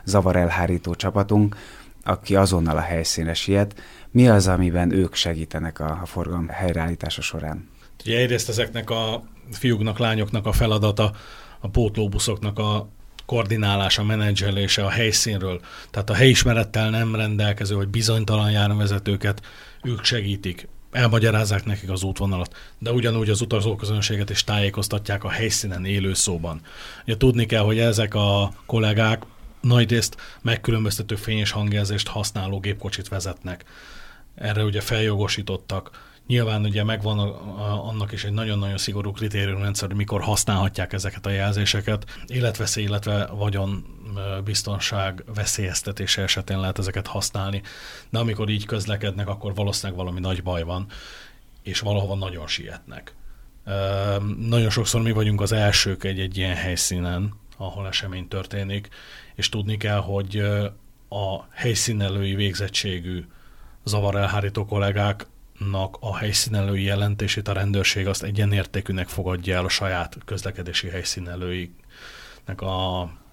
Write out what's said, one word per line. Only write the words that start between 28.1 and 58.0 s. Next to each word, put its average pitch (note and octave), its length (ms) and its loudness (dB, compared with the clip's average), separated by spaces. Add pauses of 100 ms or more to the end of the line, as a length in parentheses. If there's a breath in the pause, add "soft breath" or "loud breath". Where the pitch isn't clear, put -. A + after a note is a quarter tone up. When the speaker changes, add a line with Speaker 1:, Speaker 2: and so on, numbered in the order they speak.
Speaker 2:
a G2+ 360 4 (140)
kollégák A2 580 4 (380)
nagyrészt A#2+ 540 4 (260 loud breath)
megkülönböztető A2 760 0
fény- G#2+ 240 -2
és G#2 120 0
hangjelzést G#2 560 0
használó G2 520 -4
gépkocsit G2 480 -6
vezetnek. F#2 580 -8 (680 loud breath)
Erre G#2 280 0
ugye G#2 180 0
feljogosítottak. G2+ 1300 -2 (180)
Nyilván A2 380 2
ugye G#2 180 2
megvan G#2+ 360 0
a, G2+ 40 2
a, G2+ 640 -4
annak G#2+ 240 -4
is G#2 120 -6
egy G2+ 80 -4
nagyon-nagyon G2+ 460 -2
szigorú G2+ 340 -4
kritériumrendszer, G2+ 760 -2
hogy G2 100 -4
mikor G2+ 240 0
használhatják G2 720 0
ezeket F#2+ 320 -6
a G2+ 40 -2
jelzéseket. G2+ 760 0 (220 loud breath)
Életveszély, A2+ 560 -2
illetve G#2 420 0
vagyon, G2 600 -2 (300)
ö, G2 260 -6
biztonság G2 840 -2 (100)
veszélyeztetése G2+ 880 -2
esetén F#2+ 380 0
lehet F#2+ 200 -2
ezeket F#2+ 280 -2
használni. G2+ 540 -4 (480 loud breath)
De A2 100 -2
amikor A2 300 0
így G#2 160 0
közlekednek, G2+ 640 -2
akkor G2+ 280 -6
valószínűleg G2 420 -2
valami F2+ 220 -4
nagy F2+ 240 -2
baj F2 200 -2
van, F2+ 220 -4 (800 loud breath)
és F#2+ 160 -6
valahova G2+ 360 0
nagyon F2+ 320 -6
sietnek. - 680 -10 (500 soft breath)
Ö, G2 60 -6 (640)
nagyon A2+ 320 4
sokszor A#2 320 2
mi A2+ 100 2
vagyunk G#2+ 300 2
az G2+ 100 0
elsők G2+ 520 4
egy-egy F#2+ 340 -4
ilyen F#2 180 0
helyszínen, F2+ 800 -2 (240)
ahol F#2+ 300 -8
esemény F#2 400 -6